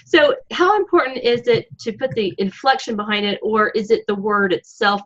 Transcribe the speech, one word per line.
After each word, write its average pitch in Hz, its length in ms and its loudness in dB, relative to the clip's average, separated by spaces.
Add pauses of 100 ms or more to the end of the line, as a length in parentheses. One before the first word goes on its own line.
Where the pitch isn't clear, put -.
So 302 280 4 (180)
how 359 240 2
important 302 420 0
is 240 280 0
it 233 200 2 (140)
to 233 120 -6
put 262 200 -4
the 196 260 -2
inflection 240 580 -2
behind 208 300 -2
it, 202 160 -2
or 214 280 0
is 214 200 -4
it 220 160 2
the 214 80 -2
word 202 380 0
itself 202 540 -2